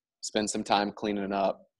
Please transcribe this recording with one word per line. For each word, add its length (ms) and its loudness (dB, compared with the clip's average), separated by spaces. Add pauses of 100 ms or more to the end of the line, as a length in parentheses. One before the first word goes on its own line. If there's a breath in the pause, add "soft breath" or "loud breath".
(220)
Spend 280 -2
some 140 -4
time 280 4
cleaning 400 -4
up, 360 0 (120)